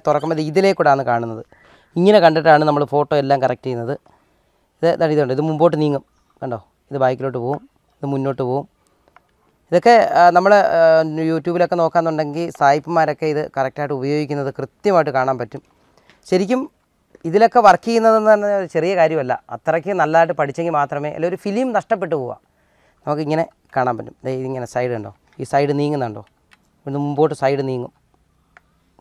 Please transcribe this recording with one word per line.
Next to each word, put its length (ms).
തുറക്കുമ്പോൾ 300
ഇത് 120
ഇതിലേക്കൂടാണ് 600
കാണുന്നത്. 340
ഇങ്ങനെ 260
കണ്ടിട്ടാണ് 440
നമ്മൾ 140
ഫോട്ടോ 280
എല്ലാം 220
കറക്റ്റ് 240
ചെയ്യുന്നത്. 260
ഇത് 100
ദാ 140
ഇതുണ്ട്, 240
ഇത് 120
മുമ്പോട്ട് 340
നീങ്ങും. 200
കണ്ടോ, 180
ഇത് 140
ബാക്കിലോട്ട് 420
പോവും, 160
ഇത് 160
മുന്നോട്ട് 360
പോവും. 180
ഇതൊക്കെ, 240
ആ, 40
നമ്മൾ, 160
ആ, 40
YouTube-ലൊക്കെ 520
നോക്കാന്നുണ്ടെങ്കിൽ 760
സായിപ്പന്മാരൊക്കെ 760
ഇത് 80
കറക്റ്റായിട്ട് 420
ഉപയോഗിക്കുന്നത് 600
കൃത്യമായിട്ട് 600
കാണാൻ 240
പറ്റും. 200
ശരിക്കും 300
ഇതിലൊക്കെ 360
വർക്ക് 220
ചെയ്യുന്നതെന്ന് 440
പറഞ്ഞാൽ 300
ഒരു 140
ചെറിയ 240
കാര്യമല്ല. 340
അത്രയ്ക്ക് 360
നല്ലതായിട്ട് 360
പഠിച്ചെങ്കിൽ 420
മാത്രമേ, 340
അല്ലെ 160
ഒരു 120
ഫിലിം 240
നഷ്ടപ്പെട്ടു 440
പോവുക. 120
നമുക്കിങ്ങനെ 380
കാണാൻ 220
പറ്റും. 180
ദേ 60
ഇതിങ്ങനെ 320
സൈഡ് 220
കണ്ടോ, 160
ഈ 100
സൈഡ് 280
നീങ്ങുന്നുണ്ടോ, 420
ഇവിടുന്ന് 260
മുമ്പോട്ട് 360
സൈഡ് 280
നീങ്ങും. 220